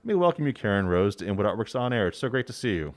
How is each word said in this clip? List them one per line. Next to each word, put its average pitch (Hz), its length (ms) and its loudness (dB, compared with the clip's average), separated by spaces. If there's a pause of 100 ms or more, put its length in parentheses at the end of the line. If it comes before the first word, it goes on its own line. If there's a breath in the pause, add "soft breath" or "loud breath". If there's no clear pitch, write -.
let - 40 -12
me 220 80 0
welcome 175 320 2
you, 131 80 0
Karen 98 320 0
Rose, 92 300 4
to 87 100 -8
Inwood 101 180 0
Artworks 104 340 -2
On 123 140 0
Air. 104 160 2
It's - 100 -6
so 127 120 -4
great 123 160 -2
to - 80 -14
see 113 200 -2
you. 76 220 -4